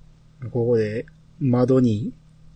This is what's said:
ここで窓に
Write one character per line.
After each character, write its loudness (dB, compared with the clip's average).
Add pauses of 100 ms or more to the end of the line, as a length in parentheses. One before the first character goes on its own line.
(520)
こ -2
こ 2
で -4 (340)
窓 2
に -2 (420)